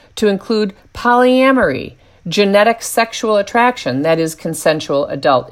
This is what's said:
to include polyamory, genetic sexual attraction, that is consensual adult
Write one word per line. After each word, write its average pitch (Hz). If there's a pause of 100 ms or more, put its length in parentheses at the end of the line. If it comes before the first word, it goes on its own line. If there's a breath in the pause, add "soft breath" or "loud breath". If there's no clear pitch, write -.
(160 soft breath)
to 214
include 208 (180 soft breath)
polyamory, 247 (320 soft breath)
genetic 202
sexual 226
attraction, 202
that 160
is 160
consensual 156
adult 139